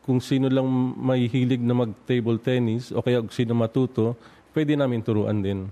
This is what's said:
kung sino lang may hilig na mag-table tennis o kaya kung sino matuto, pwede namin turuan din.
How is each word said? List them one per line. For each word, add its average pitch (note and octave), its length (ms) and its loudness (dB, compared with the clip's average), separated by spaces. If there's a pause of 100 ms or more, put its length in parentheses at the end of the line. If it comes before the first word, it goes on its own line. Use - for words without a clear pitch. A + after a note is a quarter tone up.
kung B2+ 160 0
sino C3+ 320 0
lang C3 160 2 (320)
may B2+ 240 2
hilig B2 400 0
na A#2+ 80 2
mag-table A#2 640 0
tennis A#2+ 560 -2
o - 80 -2
kaya B2 240 0
kung G2+ 80 -10
sino A#2 240 0
matuto, A#2 560 0 (400)
pwede D3+ 240 0
namin B2 240 0
turuan G#2+ 400 0
din. G2 320 -4